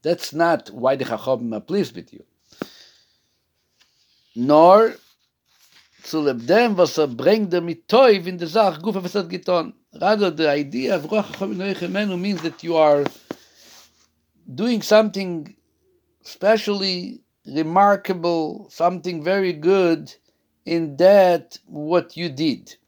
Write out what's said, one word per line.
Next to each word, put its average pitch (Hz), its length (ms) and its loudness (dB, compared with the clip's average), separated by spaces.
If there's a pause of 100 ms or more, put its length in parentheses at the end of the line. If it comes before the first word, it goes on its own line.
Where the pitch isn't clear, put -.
That's 170 320 -4
not 165 380 0
why 127 240 0
the 131 100 -6
Chachomim 117 500 -4
are 107 60 -8
pleased 185 340 -4
with - 160 -18
you. - 120 -20 (2000)
Nor, 160 600 4 (1080)
zu 156 180 -4
leb 127 240 -2
dem, 208 300 2
was 175 220 2
er 151 100 2
bringt, 170 440 0
der 175 100 0
mit 170 260 -10
Toiv 214 400 4
in 185 100 -8
der 170 100 -6
Sach, 175 340 0
Gufa, 190 200 -4
was 180 120 -10
hat 185 160 -4
getan. 180 440 -4 (280)
Rather, 202 300 2
the 156 180 0
idea 170 460 -2
of 147 80 -4
Ruach 202 200 -2
HaChomim 202 320 -8
Noiche 185 340 -6
Menu 190 280 -4
means 180 240 -4
that 160 220 -10
you 165 120 -4
are 147 300 4 (1500)
doing 214 280 -2
something 190 760 0 (680)
specially 196 1000 -2 (240)
remarkable, 170 1200 0
something 170 540 -4
very 185 300 0
good 165 600 0 (520)
in 160 320 -4
that 180 600 4 (100)
what 165 500 -4
you 170 100 -6
did. 139 480 -4 (120)